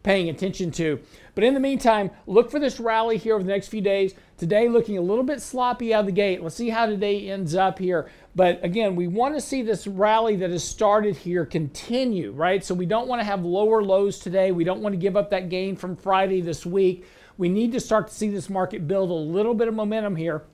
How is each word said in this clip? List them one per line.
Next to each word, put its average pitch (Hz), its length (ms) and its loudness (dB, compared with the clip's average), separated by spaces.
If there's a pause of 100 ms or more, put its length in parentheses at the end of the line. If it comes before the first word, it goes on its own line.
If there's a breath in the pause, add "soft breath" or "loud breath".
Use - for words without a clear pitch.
paying 190 280 2
attention 180 420 -4
to. 156 280 -2 (360 loud breath)
But 190 80 2
in 254 100 6
the 277 60 2
meantime, 240 500 2 (160 loud breath)
look 226 240 4
for 294 80 -4
this 185 220 -2
rally 226 380 2
here 220 180 0
over 202 80 0
the 185 80 -2
next 196 160 -2
few 220 140 -6
days. 196 340 2 (220 soft breath)
Today 202 300 2
looking 226 300 2
a 180 40 -2
little 202 220 0
bit 262 200 -4
sloppy 240 500 -2
out 214 60 4
of 208 80 2
the 196 40 -2
gate. 190 300 0
Let's 160 140 -8
see 240 140 -4
how 226 180 2
today 202 420 -2
ends 190 240 -4
up 185 240 2
here. 180 320 -2 (260 loud breath)
But 175 300 4
again, 196 300 0
we 175 120 -2
wanna 247 320 0
see 262 220 -4
this 214 240 -2
rally 214 520 2
that 180 120 -2
has 175 140 -2
started 208 520 2
here 175 300 -2
continue, 180 880 -4
right? 180 340 0
So - 80 -4
we 180 140 -2
don't 226 200 0
wanna 240 180 -2
have 202 200 -2
lower 214 380 2
lows 196 340 2
today. 190 340 0
We 170 120 0
don't 185 180 0
wanna 202 160 -2
give 185 180 0
up 202 140 0
that 185 200 -2
gain 185 260 -4
from 185 200 -8
Friday 190 460 2
this 170 240 -6
week. 180 400 0 (320 loud breath)
We 180 100 0
need 220 260 2
to 269 60 -2
start - 280 0
to - 60 -18
see 214 160 -4
this 196 200 -6
market 185 380 -4
build 190 240 0
a - 20 -2
little 170 400 0
bit 226 140 2
of 220 80 -2
momentum 214 400 -2
here. 160 380 -4